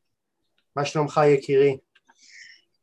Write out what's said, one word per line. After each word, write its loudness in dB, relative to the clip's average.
מה -4
שלומך, -2
יקירי? 2